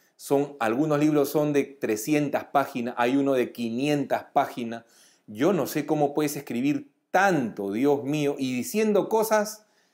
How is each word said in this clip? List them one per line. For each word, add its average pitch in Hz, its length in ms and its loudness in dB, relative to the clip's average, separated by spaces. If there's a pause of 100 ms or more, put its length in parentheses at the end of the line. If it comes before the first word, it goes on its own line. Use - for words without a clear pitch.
(180)
son, 143 420 -2
algunos 143 400 2
libros 151 300 4
son 151 220 0
de 139 120 2
trescientas 131 840 -2
páginas, 131 520 -2
hay 123 200 2
uno 139 160 2
de 123 180 0
quinientas 123 840 -2
páginas. 117 520 -2 (420)
Yo 123 240 0
no 175 160 0
sé 151 180 -4
cómo 147 280 0
puedes 151 240 -2
escribir 135 540 -2 (200)
tanto, 127 600 2
Dios 139 320 2
mío, 143 340 -2
y 131 160 -4
diciendo 202 560 0
cosas 214 560 0 (280)